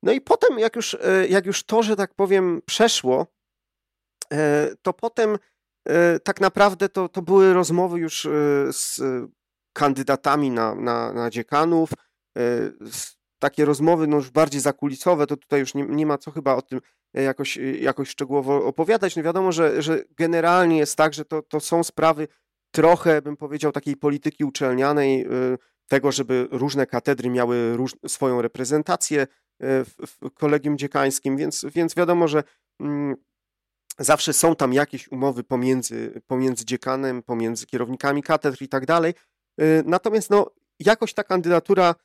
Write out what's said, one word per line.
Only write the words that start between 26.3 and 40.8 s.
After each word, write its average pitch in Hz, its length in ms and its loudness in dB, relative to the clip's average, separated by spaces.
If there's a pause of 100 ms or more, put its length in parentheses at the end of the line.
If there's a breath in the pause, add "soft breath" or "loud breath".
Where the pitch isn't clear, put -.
różne 135 360 -2
katedry 123 440 -2
miały 120 460 0
róż-, 127 200 -4 (120)
swoją 123 340 0
reprezentację, 147 800 -2
e, 131 40 -2 (320)
w, 131 360 -2 (120)
w - 240 -14
kolegium 147 480 0
dziekańskim, 135 580 -2
więc, 143 380 -6
więc 165 200 -2
wiadomo, 175 340 2
że, 147 140 0 (380 soft breath)
mm, 143 360 -6 (840)
zawsze 147 340 0
są 165 240 2
tam 127 160 0
jakieś 143 360 -2
umowy 127 360 -4
pomiędzy, 120 840 -4
pomiędzy 127 380 -2
dziekanem, 127 580 -4
pomiędzy 117 440 -6
kierownikami 131 560 -4
katedr 151 400 -2
i 135 60 -14
tak 131 180 -4
dalej. 165 280 0 (460 soft breath)
E, 156 220 4
natomiast, 202 480 -2
no, 202 200 2 (300)